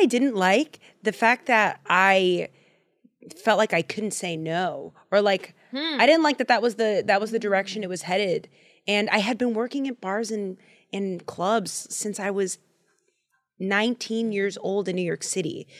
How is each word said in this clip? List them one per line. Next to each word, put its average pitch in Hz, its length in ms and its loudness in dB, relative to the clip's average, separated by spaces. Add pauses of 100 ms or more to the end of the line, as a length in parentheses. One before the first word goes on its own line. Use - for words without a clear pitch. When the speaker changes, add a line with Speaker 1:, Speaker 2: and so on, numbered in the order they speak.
Speaker 1:
I - 20 6
didn't 240 300 2
like? 196 440 2 (220)
The 208 100 -2
fact 233 360 2
that 214 400 2
I 185 640 4 (920)
felt 208 140 4
like 214 160 2
I 170 80 2
couldn't 208 300 -6
say 175 260 -6
no, 160 560 -4 (180)
or, 202 100 4
like, 196 340 0 (160)
Speaker 2:
Hmm. 285 300 -2
Speaker 1:
I 233 40 6
didn't 320 180 6
like 294 160 2
that 254 100 0
that 226 120 4
was 226 140 0
the, 214 320 2
that 202 140 4
was 220 100 -6
the 226 80 0
direction 196 420 -2
it 185 80 -6
was 180 120 -8
headed. 180 480 -2 (380)
And 208 220 0
I 214 100 2
had 214 180 0
been 247 160 0
working 254 340 -4
at 247 140 -10
bars 208 300 -4
and, 196 260 -6 (340)
and 190 340 -6
clubs 196 640 -4
since - 300 -8
I 196 120 -4
was 190 260 -4 (1000)
nineteen 220 720 -2
years 196 300 -2
old 196 280 -2
in 180 60 -2
New 180 80 -2
York 165 200 -4
City. - 440 -6 (120)